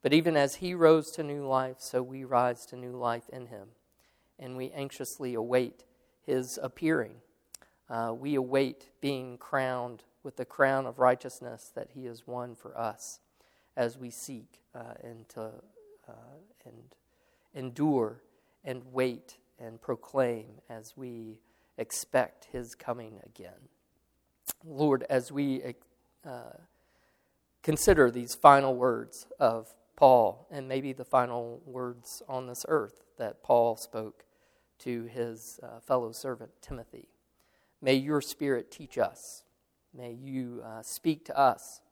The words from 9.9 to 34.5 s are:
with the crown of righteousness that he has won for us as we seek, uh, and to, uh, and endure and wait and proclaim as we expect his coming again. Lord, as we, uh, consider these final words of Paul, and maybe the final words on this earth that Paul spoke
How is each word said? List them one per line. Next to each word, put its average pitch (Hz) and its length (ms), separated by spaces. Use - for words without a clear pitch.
with - 140
the 123 80
crown 135 420
of 123 120
righteousness 127 760
that - 200
he 131 100
has 117 220
won 123 280
for - 240
us - 420
as 120 200
we 127 140
seek, - 500
uh, 117 280
and 113 280
to, 110 200
uh, - 40
and 120 300
endure 127 680
and 127 300
wait 127 460
and 117 220
proclaim 120 680
as 110 280
we 117 440
expect - 720
his 120 220
coming 113 500
again. 92 440
Lord, 143 440
as 127 240
we, 135 420
uh, 123 260
consider 156 480
these 120 240
final 139 420
words 120 500
of 113 340
Paul, 123 540
and 135 180
maybe 135 240
the 127 120
final 120 600
words 123 640
on 127 180
this 123 220
earth 123 340
that 110 260
Paul 117 340
spoke - 480